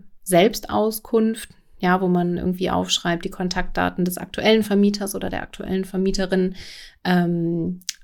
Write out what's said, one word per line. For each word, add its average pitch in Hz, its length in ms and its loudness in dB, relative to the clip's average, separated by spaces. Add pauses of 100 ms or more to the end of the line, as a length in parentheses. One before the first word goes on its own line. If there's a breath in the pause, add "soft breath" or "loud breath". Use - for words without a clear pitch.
(220)
Selbstauskunft, 220 1300 2 (320)
ja, 185 200 4
wo 190 60 0
man 175 300 2
irgendwie 180 340 -2
aufschreibt, 180 540 -2
die 185 60 -4
Kontaktdaten 180 720 -2
des 180 140 -2
aktuellen - 440 2
Vermieters 202 540 0
oder 190 140 -6
der - 120 -6
aktuellen - 420 -6
Vermieterin, 190 680 0 (480 loud breath)
ähm, 175 800 0 (240)